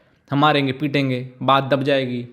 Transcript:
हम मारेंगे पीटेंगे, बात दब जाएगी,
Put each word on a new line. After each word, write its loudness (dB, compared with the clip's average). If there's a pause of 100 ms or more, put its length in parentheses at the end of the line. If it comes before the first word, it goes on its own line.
(300)
हम 0
मारेंगे 2
पीटेंगे, -2 (120)
बात 2
दब 0
जाएगी, -2